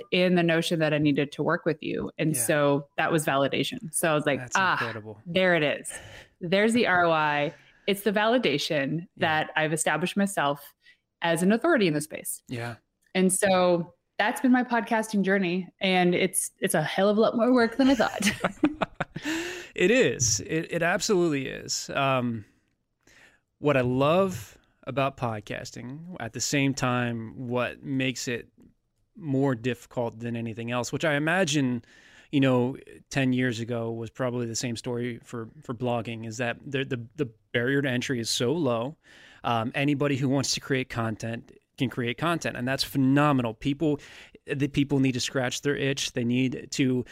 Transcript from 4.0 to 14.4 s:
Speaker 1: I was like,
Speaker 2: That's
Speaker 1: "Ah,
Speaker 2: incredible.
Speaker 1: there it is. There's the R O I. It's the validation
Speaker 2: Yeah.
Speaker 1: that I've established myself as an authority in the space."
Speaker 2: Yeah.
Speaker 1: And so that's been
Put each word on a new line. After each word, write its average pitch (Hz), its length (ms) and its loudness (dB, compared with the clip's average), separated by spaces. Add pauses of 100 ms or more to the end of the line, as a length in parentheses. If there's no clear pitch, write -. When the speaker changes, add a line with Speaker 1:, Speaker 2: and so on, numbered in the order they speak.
Speaker 1:
I 151 40 4
was 151 100 0
like, 139 140 2
Speaker 2:
That's 123 180 -6
Speaker 1:
"Ah, 185 160 2
Speaker 2:
incredible. 110 540 -6
Speaker 1:
there 180 260 4
it 165 80 4
is. 135 320 -2 (480)
There's 196 320 2
the 240 140 4
R 180 180 4
O 165 60 4
I. 151 420 0 (320)
It's 196 160 0
the 220 100 0
validation 170 920 0
Speaker 2:
Yeah. 175 40 -10 (120)
Speaker 1:
that 156 380 0
I've 156 160 2
established 160 460 0
myself 160 560 0 (480)
as 170 220 2
an 190 80 6
authority 226 360 4
in 156 60 2
the 147 80 -2
space." - 460 -10
Speaker 2:
Yeah. 117 300 -8 (360)
Speaker 1:
And 185 180 4
so 180 600 2 (260)
that's - 220 0
been 254 140 4